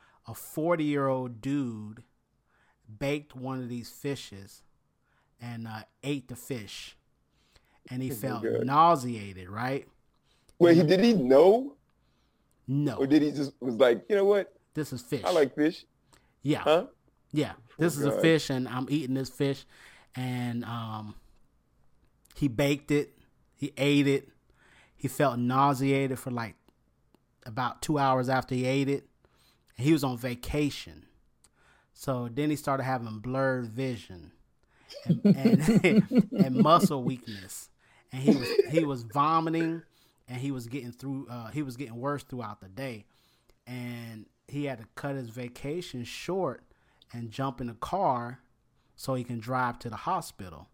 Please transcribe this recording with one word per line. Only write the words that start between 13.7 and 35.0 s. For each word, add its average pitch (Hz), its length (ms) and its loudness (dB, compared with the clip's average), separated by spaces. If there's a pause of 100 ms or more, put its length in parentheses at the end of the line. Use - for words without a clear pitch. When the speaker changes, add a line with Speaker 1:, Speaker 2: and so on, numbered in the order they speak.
Speaker 2:
like, 120 340 4
"You 214 80 2
know 196 80 4
what? 196 300 2 (180)
Speaker 1:
This 151 220 -6
is 123 80 -10
fish. 143 200 -6
Speaker 2:
I 180 100 0
like 151 220 4
fish." 156 300 0 (580)
Speaker 1:
Yeah. - 180 -2
Speaker 2:
Huh? 170 260 2 (440)
Speaker 1:
Yeah. 139 280 -2
Speaker 2:
Oh - 40 -20 (140)
Speaker 1:
This 156 220 0
is - 80 0
a - 40 2
Speaker 2:
God. 98 120 0
Speaker 1:
fish, 160 260 4
and 127 180 -4
I'm 127 220 -6
eating 135 280 -2
this 135 120 -4
fish. 139 380 -4 (480)
And, 123 500 -6
um, 110 500 -10 (1200)
he 143 140 -2
baked 139 420 -2
it. 147 280 -2 (360)
He 143 220 -10
ate 143 300 2
it. 139 240 0 (680)
He 135 120 -6
felt 127 300 0
nauseated 135 800 0
for, - 120 -10
like, 117 240 -8 (880)
about 113 380 -6
two 151 160 0
hours 131 320 2
after 131 240 -2
he 127 100 -2
ate 135 240 2
it. 139 180 -4 (680)
And 123 100 -2
he 156 60 6
was 143 100 4
on 127 140 -2
vacation. 123 880 -6 (880)
So 123 400 -6
then 147 160 -2
he 151 80 0
started 135 280 -2
having 117 340 -4
blurred 127 480 -2
vision 110 680 -8 (720)